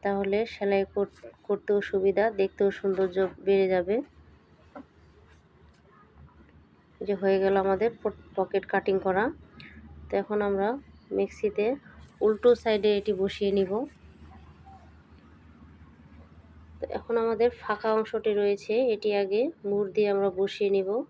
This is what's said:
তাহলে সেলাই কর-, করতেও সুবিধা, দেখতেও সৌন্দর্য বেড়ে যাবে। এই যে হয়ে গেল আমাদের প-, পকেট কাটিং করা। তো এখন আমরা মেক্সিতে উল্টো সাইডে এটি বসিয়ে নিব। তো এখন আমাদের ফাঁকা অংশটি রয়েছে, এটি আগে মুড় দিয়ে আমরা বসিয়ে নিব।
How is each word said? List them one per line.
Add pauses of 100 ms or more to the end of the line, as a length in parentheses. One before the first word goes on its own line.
তাহলে (160)
সেলাই (100)
কর-, (240)
করতেও (100)
সুবিধা, (140)
দেখতেও
সৌন্দর্য (280)
বেড়ে
যাবে। (3000)
এই
যে
হয়ে
গেল (100)
আমাদের (120)
প-, (160)
পকেট
কাটিং (100)
করা। (840)
তো
এখন (100)
আমরা (500)
মেক্সিতে (600)
উল্টো (120)
সাইডে (100)
এটি (100)
বসিয়ে
নিব। (3000)
তো (120)
এখন (100)
আমাদের (120)
ফাঁকা
অংশটি
রয়েছে, (200)
এটি (120)
আগে (280)
মুড়
দিয়ে
আমরা (100)
বসিয়ে
নিব। (180)